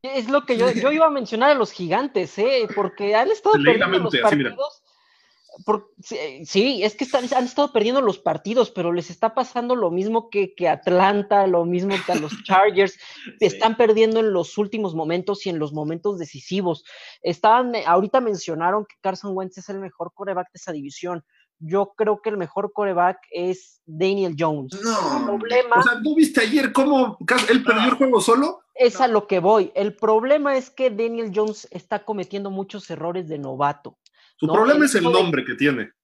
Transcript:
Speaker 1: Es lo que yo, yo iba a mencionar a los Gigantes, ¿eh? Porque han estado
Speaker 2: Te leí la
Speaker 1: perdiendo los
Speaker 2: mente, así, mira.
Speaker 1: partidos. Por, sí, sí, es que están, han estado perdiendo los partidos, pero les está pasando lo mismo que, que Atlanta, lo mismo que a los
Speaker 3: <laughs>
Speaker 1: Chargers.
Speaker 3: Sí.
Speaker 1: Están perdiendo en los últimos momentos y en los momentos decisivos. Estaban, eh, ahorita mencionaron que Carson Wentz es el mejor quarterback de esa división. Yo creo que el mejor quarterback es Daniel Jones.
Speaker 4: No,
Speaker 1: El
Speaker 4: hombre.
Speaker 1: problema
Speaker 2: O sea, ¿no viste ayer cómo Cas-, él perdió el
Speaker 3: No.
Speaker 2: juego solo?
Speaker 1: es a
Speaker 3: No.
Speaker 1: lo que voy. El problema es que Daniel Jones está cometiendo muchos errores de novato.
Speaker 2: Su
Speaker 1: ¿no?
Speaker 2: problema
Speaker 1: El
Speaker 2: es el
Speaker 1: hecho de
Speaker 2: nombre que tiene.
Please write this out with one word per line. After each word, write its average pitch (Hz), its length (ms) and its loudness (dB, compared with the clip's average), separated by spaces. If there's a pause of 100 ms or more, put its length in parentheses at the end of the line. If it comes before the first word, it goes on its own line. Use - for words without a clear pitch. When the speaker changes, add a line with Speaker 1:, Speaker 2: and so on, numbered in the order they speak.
Speaker 1:
Es 254 260 -6
lo 277 160 2
que 247 120 0
yo, 240 140 2
yo 233 200 0
iba 320 160 4
a - 20 6
mencionar 254 400 0
a 294 60 6
los 226 160 -2
Gigantes, 185 640 -4
¿eh? 233 380 0
Porque 202 400 -2
han 262 160 2
estado 427 240 2
Speaker 2:
Te 339 60 2
leí - 160 4
la 185 80 2
Speaker 1:
perdiendo 180 180 0
los - 100 -2
Speaker 2:
mente, 127 140 2
así, 156 80 4
mira. 135 160 0
Speaker 1:
partidos. - 280 -8 (840)
Por, 208 260 -2 (100)
sí, - 160 -12 (280)
sí, 208 380 0
es 214 120 0
que - 80 -4
están, 254 220 -2 (100)
han 254 100 0
estado 285 260 -2
perdiendo 247 300 0
los 208 160 0
partidos, 196 540 -2
pero 170 200 -4
les 175 200 -4
está 226 240 -4
pasando 247 400 -4
lo 196 160 -2
mismo 220 400 -2
que, 196 240 -2
que 175 120 -2
Atlanta, 196 760 2
lo 175 180 2
mismo 180 320 -2 (100)
que 180 60 -4
a 170 40 0
los 151 160 -6
Speaker 3:
<laughs> - 120 -14
Speaker 1:
Chargers. 190 500 4
Speaker 3:
Sí. - 460 -20
Speaker 1:
Están 220 380 0
perdiendo 220 420 4
en 220 140 0
los 170 240 -2
últimos 208 380 -4
momentos 175 500 -4
y 196 40 -4
en 170 100 -4
los 147 120 -4
momentos 160 480 -6
decisivos. 165 640 -6 (380)
Estaban, 233 540 2
eh, 220 120 -4
ahorita 190 320 2
mencionaron 190 680 -2
que - 160 -20
Carson 196 340 -6
Wentz 185 240 -10
es 185 100 -20
el 196 100 -10
mejor 170 340 -12
quarterback 185 380 -8
de - 60 -20
esa - 140 -14
división. 156 520 -10 (360)
Yo 190 360 -2
creo 208 260 0
que - 100 -4
el 208 60 -6
mejor 196 360 -6
quarterback 185 460 0 (120)
es 180 540 -6
Daniel 180 520 -2
Jones. 151 360 -2 (100)
Speaker 4:
No, 226 60 -2 (340)
Speaker 1:
El - 60 -4
Speaker 4:
hombre. 226 200 -4
Speaker 1:
problema 247 280 2
Speaker 2:
O - 60 6
sea, 240 100 2 (100)
¿no 302 120 0
viste 302 260 4
ayer 262 320 0
cómo 269 420 2 (120)
Cas-, 247 240 2
él 247 120 4
perdió 220 200 2
el 254 80 2
Speaker 3:
No. 247 60 0
Speaker 2:
juego 262 240 4
solo? 277 380 2 (160)
Speaker 1:
es 226 240 2
a 262 80 4
Speaker 3:
No. 233 60 0
Speaker 1:
lo 208 140 0
que 196 100 0
voy. 190 380 2
El 202 200 -2
problema 262 640 2
es 262 140 -6
que 262 180 0
Daniel 226 440 -4
Jones 214 360 -2
está 208 340 -8
cometiendo 202 460 -8
muchos 190 400 -10
errores 170 400 -8
de 156 80 -8
novato. 139 640 -4 (380)
Speaker 2:
Su 160 100 -2
Speaker 1:
¿no? 160 60 0
Speaker 2:
problema 240 260 6
Speaker 1:
El 302 60 4
Speaker 2:
es 262 100 0
el 190 60 4
Speaker 1:
hecho 165 100 2
de 185 100 4
Speaker 2:
nombre 165 240 0
que 127 80 -8
tiene. 123 380 0 (120)